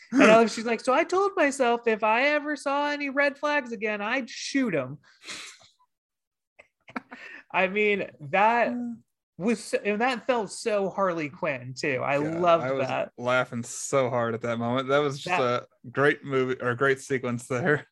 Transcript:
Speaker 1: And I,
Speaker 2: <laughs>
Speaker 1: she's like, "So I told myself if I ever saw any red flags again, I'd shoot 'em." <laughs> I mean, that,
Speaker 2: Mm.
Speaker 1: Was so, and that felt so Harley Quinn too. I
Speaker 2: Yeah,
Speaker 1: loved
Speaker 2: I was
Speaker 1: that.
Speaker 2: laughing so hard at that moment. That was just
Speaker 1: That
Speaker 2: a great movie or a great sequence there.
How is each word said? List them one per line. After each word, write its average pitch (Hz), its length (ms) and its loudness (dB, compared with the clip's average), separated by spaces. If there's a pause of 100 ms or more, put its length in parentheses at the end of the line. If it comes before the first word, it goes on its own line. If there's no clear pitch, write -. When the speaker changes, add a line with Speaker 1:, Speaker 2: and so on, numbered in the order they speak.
(120)
Speaker 1:
And 254 100 6
I, 226 240 8
Speaker 2:
<laughs> - 0 -
Speaker 1:
she's 214 200 -4
like, 233 160 -2
"So 254 100 0
I 311 120 4
told 381 320 0
myself 262 520 2
if 220 160 0
I 233 240 4
ever 294 260 -2
saw 285 360 -2
any 285 200 -4
red 277 280 0
flags 294 340 -2
again, 214 300 -4
I'd 240 280 -4
shoot 254 440 -2
'em." 135 240 -4 (240)
<laughs> - 160 -14 (2250)
I 185 160 2
mean, 202 380 0 (240)
that, 220 420 4
Speaker 2:
Mm. 240 240 -6 (420)
Speaker 1:
Was 220 240 0
so, - 220 -4
and 208 160 0
that 247 260 -2
felt 233 240 0
so 202 400 -2
Harley 170 380 0
Quinn 131 480 -6
too. 135 280 0
I 139 140 2
Speaker 2:
Yeah, 156 200 -2
Speaker 1:
loved 170 260 4
Speaker 2:
I 131 80 0
was 131 160 0
Speaker 1:
that. 131 300 -4
Speaker 2:
laughing 123 440 0
so 131 480 0
hard 117 240 0
at 117 80 -6
that 117 160 -2
moment. 123 300 -2
That 139 100 4
was 143 200 0
just 175 200 -2
Speaker 1:
That 123 260 0 (200)
Speaker 2:
a 127 60 -14
great 139 340 2
movie 131 360 0
or 123 100 -2
a 120 60 0
great 135 240 2
sequence 120 460 -4
there. 139 460 0